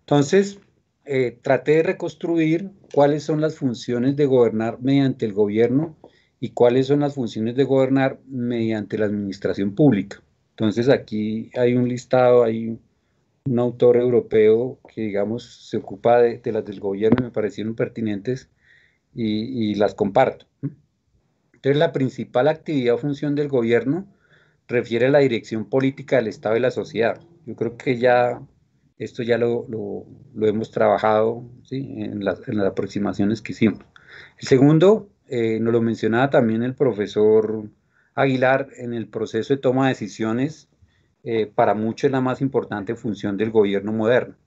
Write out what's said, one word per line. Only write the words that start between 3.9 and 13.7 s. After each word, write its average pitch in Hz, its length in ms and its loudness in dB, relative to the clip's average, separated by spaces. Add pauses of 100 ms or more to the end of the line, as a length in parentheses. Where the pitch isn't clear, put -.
de 147 100 2
gobernar 113 540 2
mediante 135 460 0
el 104 60 -6
gobierno 113 640 0 (440)
y 113 100 -8
cuáles 123 380 2
son 143 120 2
las 139 140 -2
funciones 117 420 -6
de 139 80 2
gobernar 135 640 0
mediante 113 720 -4
la 107 80 0
administración 101 680 -4
pública. 107 480 0 (280)
Entonces, 110 380 0
aquí 107 680 -2
hay 123 180 2
un 123 140 0
listado, 123 560 4
hay 113 340 -4 (680)
un 123 140 0
autor 120 380 4